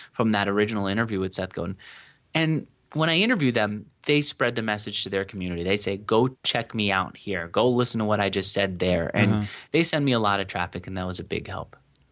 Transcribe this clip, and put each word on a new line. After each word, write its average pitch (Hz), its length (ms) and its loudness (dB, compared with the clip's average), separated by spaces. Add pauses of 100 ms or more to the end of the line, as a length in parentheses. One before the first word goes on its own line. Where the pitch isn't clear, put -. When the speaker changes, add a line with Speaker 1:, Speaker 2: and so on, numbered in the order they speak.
(120)
Speaker 1:
from 110 200 2
that 101 160 2
original 104 380 2
interview 107 340 -2
with 95 140 -4
Seth 92 180 -4
Godin. 87 240 -6 (560)
And 160 360 0 (260)
when 156 160 2
I 165 80 2
interview 196 340 2
them, 107 340 -2 (200)
they 147 160 4
spread 123 320 -2
the 117 80 -2
message 107 400 -2
to 98 80 -6
their 98 140 0
community. 90 400 -6
They 98 120 2
say, 101 220 0
"Go 113 360 2 (100)
check - 300 -2
me 104 180 0
out 95 260 -2
here. 87 300 -4
Go 110 200 2
listen 120 300 2
to 110 80 0
what 104 140 2
I 98 100 2
just 98 240 0
said 95 240 -2
there." 90 340 2
And 107 220 2
Speaker 2:
Uh-huh. 104 120 -2 (260)
Speaker 1:
they 165 100 4
send 151 240 2
me 131 60 2
a 117 80 2
lot 101 200 2
of 98 60 -4
traffic, 90 400 -6
and 95 100 -8
that 92 100 -4
was 92 140 -4
a 90 40 -6
big - 240 -6
help. - 280 -10 (360)